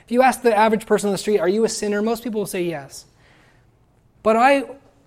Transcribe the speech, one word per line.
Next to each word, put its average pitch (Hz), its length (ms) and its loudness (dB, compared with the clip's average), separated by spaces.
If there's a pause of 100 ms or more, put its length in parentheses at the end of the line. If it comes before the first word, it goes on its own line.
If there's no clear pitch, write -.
If - 80 -18
you 240 100 4
ask 247 200 2
the 233 120 2
average 220 320 2
person 208 220 0
on 202 60 0
the 175 40 -2
street, 208 220 0
"Are 165 80 0
you 214 160 2
a 214 60 0
sinner?" 208 320 -4
most 226 200 -4
people 220 200 -6
will 180 60 -6
say 185 160 -6
yes. 147 420 -10 (1160)
But 220 120 2
I, 262 300 4 (420)